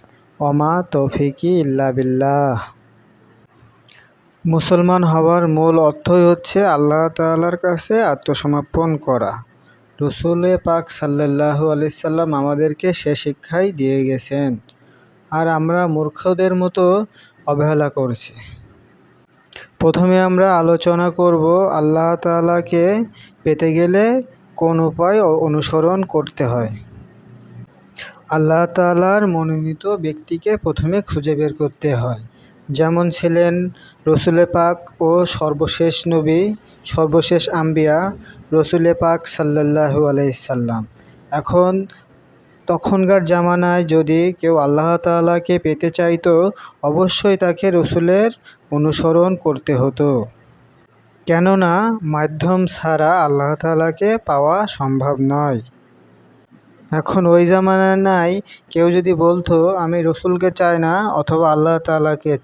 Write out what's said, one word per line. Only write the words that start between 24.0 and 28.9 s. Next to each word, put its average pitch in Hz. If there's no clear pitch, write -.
কোন 165
উপায় 170
অ-, 190
অনুসরণ 160
করতে 151
হয়। 117
আল্লাহ 160
তাআলার 180